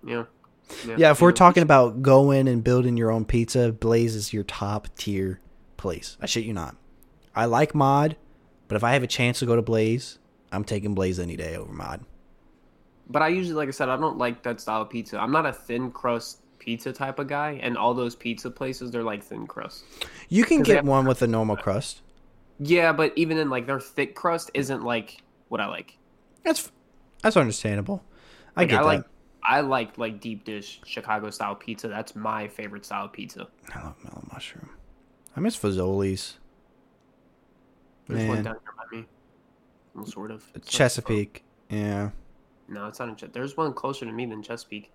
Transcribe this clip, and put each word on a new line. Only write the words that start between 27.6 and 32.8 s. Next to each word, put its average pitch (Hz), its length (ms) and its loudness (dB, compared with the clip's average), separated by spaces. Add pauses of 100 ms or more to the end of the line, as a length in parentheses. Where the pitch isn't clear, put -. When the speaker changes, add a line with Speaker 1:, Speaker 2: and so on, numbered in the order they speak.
Speaker 2:
I 170 60 2
Speaker 1:
Like, 175 80 4
Speaker 2:
get 110 100 4
Speaker 1:
I - 20 4
Speaker 2:
that. 147 60 4
Speaker 1:
like, 156 160 2 (380)
I 131 200 2
like, 131 360 -2
like, 110 220 -6
deep 107 240 -10
dish 104 420 -12
Chicago 107 460 -4
style 101 240 -6
pizza. 113 320 -12
That's 110 280 -10
my 107 340 -6
favorite 104 360 -16